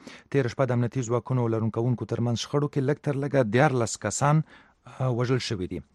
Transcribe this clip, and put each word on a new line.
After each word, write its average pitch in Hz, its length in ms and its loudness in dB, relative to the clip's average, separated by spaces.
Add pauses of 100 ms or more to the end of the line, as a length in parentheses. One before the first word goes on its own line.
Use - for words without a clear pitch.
(300)
تېره 135 240 0
شپه 135 160 2
د 120 80 2
امنیتي 120 300 -2
ځواکونو 123 340 0
او 113 140 0
لارون 110 220 -2
کوونکو 117 340 0
ترمنځ 117 320 0
شخړو 143 260 -2
کې 143 180 -2
لږ 147 100 0 (100)
تر 139 140 -2
لږه 135 340 0
دیارلس 151 500 2
کسان، 147 400 2 (400)
آه، 127 320 -4
وژل 123 260 0
شوي 92 260 -4
دي. 87 80 -6 (160)